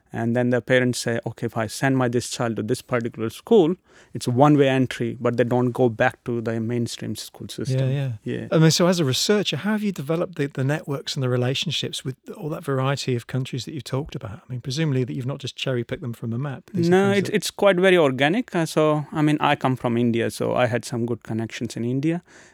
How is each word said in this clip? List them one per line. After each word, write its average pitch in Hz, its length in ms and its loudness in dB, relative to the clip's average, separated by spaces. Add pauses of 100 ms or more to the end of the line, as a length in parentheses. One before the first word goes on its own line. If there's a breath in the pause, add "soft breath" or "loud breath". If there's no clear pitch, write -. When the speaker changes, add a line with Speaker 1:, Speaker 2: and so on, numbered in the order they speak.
(140 soft breath)
Speaker 1:
And 117 220 -2
then 123 140 2
the 123 100 2
parents 127 380 2
say, 117 260 -2
"Okay, 113 220 -6
if 113 100 -6
I 113 120 -2
send 135 280 0
my, 127 100 2
this 120 220 0
child 117 280 -4
to 110 60 -4
this 110 200 -4
particular 117 480 -4
school, 185 460 4 (360 soft breath)
it's - 140 -8
a - 40 0
one-way 139 380 6
entry," 123 500 0
but 120 200 0
they 123 60 0
don't 123 280 2
go 127 160 4
back 123 360 0
to 120 180 -4
the 113 180 -4
mainstream 117 560 -4
school - 320 -14
system. 131 400 -2
Speaker 2:
Yeah, 135 240 -2 (140)
yeah. 123 80 -4
Speaker 1:
Yeah. 117 180 -6
Speaker 2:
I 170 60 2
mean, 160 120 8
so 170 180 4
as 180 120 2
a 156 60 2
researcher, 170 500 0
how 185 140 -2
have 214 120 0
you 208 80 0
developed 165 440 -4
the, 143 140 -2
the 139 160 -4
networks 143 500 -4
and 139 80 -4
the 127 80 0
relationships 123 760 -2
with 131 120 -8 (200)
all 170 140 -8
that 165 120 -8
variety 131 540 0
of 117 100 -6
countries 131 380 -6
that - 80 -12
you've 147 120 -10
talked 139 300 -6
about? 107 320 -12
I - 60 -12
mean, 123 80 -8
presumably 131 440 -2
that 135 100 -6
you've 139 100 -6
not 143 140 -6
just - 180 -10
cherry-picked 127 460 -4
them 120 100 -6
from 117 220 -6
a 117 40 -4
map. 139 260 -8 (100)
These 170 140 2
are - 20 4
Speaker 1:
No, 196 240 6
Speaker 2:
things 202 40 2
Speaker 1:
it, 190 60 0
Speaker 2:
that - 100 -2
Speaker 1:
it's - 160 -2
quite 196 260 4
very 185 200 6
organic. 147 580 2
Uh, 165 120 0
so, 151 460 2
I 156 100 0
mean, 151 180 4
I 143 160 4
come 131 200 0
from 120 200 -2
India, 117 340 2
so 117 240 -2
I 120 120 4
had 120 180 -2
some 117 220 -4
good 117 160 -6
connections 113 520 -6
in 117 120 -4
India. 147 360 -2 (320 loud breath)